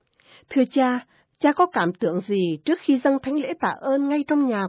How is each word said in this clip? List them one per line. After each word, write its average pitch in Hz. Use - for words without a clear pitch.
Thưa 269
cha, 254
cha 294
có 359
cảm 180
tưởng 180
gì 185
trước -
khi 277
dâng 277
thánh 269
lễ 294
tạ 190
ơn 277
ngay 294
trong 294
nhà 214